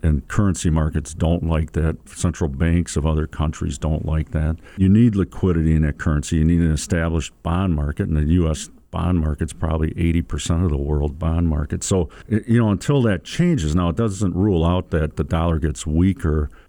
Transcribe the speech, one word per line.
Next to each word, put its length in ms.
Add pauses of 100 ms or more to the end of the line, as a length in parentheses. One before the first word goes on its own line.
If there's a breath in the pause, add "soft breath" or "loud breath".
and 260
currency 420
markets 440
don't 280
like 300
that. 360
Central 400
banks 480
of 80
other 220
countries 500
don't 300
like 240
that. 260 (200 loud breath)
You 120
need 280
liquidity 580
in 80
that 160
currency. 380
You 80
need 160
an 100
established 640 (100)
bond 320
market, 320
and 100
the 180
U 140
S 220 (200)
bond 280
market's 340
probably 440
eighty 260
percent 400
of 80
the 60
world 420
bond 300
market. 340
So, 260 (220 loud breath)
y-, 160
you 120
know, 120
until 320
that 220
changes, 500
now 140
it 80
doesn't 380
rule 300
out 260
that 260
the 80
dollar 340
gets 260
weaker, 640 (200 loud breath)